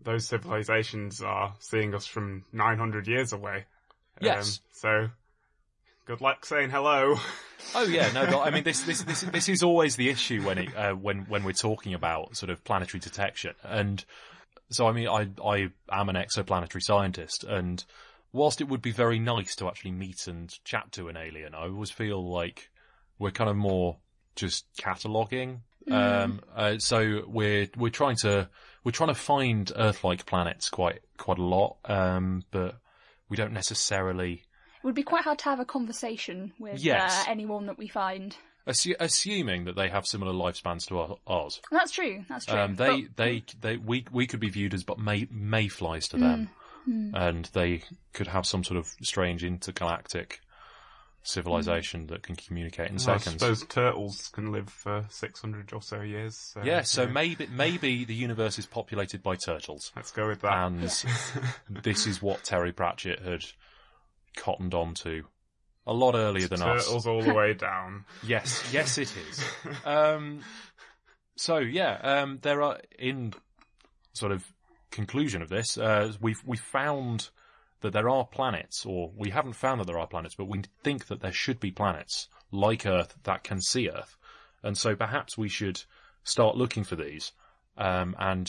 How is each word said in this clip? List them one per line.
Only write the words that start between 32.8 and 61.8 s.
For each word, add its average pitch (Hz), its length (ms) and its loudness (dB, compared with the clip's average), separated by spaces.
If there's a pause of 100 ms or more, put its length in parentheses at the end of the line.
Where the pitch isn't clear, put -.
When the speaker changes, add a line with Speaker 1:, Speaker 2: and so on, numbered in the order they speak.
Speaker 2:
we 101 80 -4
don't 110 160 -2
necessarily 92 800 0 (500)
Speaker 3:
It - 40 -12
would 254 80 0
be 277 80 0
quite 339 220 2
hard 302 160 0
to - 40 -10
have 277 160 0
a 247 40 -4
conversation 226 960 -6
with, 202 240 -10
Speaker 2:
Yes. 185 440 4
Speaker 3:
uh, - 40 -2
anyone 214 360 -4
that 196 120 -10
we 214 100 -10
find. 190 480 -4 (300)
Speaker 2:
Assu-, 165 320 0
assuming 160 680 0
that 90 100 -6
they 95 140 2
have 95 160 0
similar 95 260 -2
lifespans 87 560 -2
to 90 100 -2
our, 82 180 -4 (100)
ours. 82 340 -2 (100)
Speaker 3:
That's 359 220 2
true, 208 380 -4
that's 254 160 -8
true. 107 120 2
Speaker 2:
Um, 101 180 2
they, 262 260 4
Speaker 3:
But - 140 -14
Speaker 2:
they, 117 280 0 (160)
they, 113 160 -2
we, 117 340 -2
we 123 160 2
could 110 140 -6
be 110 100 0
viewed 98 240 0
as 90 100 -4
but - 140 -4
may-, 104 320 0
mayflies 101 800 0
to - 80 -4
them. 233 320 4 (400)
Speaker 3:
Mm, 220 240 0
mm. 90 160 2
Speaker 2:
And 85 240 0
they 87 300 2 (320)
could 98 140 -2
have 90 180 0
some 92 180 0
sort 90 140 -2
of 82 80 -2 (160)
strange 87 420 0
intergalactic 87 960 -4 (840)
civilization 85 800 0
Speaker 3:
Mm. 76 40 -12
Speaker 2:
that - 140 -10
can 85 140 -8
communicate 85 540 -6
in 98 60 -6
Speaker 1:
Well, 123 180 2
I - 40 4
Speaker 2:
seconds. 82 220 -2
Speaker 1:
suppose 117 260 2
turtles 104 640 0
can 107 240 -6
live 101 160 -4
for 104 400 -4
six - 320 -10
hundred 107 320 -8
or 107 80 -8
so 104 220 -8
years, 107 340 -6
so, - 260 -12
Speaker 2:
Yeah, 156 200 2
so 123 220 2
Speaker 1:
yeah. 123 60 0
Speaker 2:
maybe, 156 400 0
maybe 135 540 2
the 113 100 -4
universe 113 440 0
is 104 80 -8
populated 101 560 -4
by 92 140 0
turtles. 78 600 -6
Speaker 1:
Let's - 140 -12
go 107 180 -2
with 104 140 -2
that. 101 100 4 (140)
Speaker 2:
And 87 160 -2
Speaker 3:
Yes. 87 240 -2 (360)
Speaker 2:
<laughs> 123 280 -6
this 104 360 0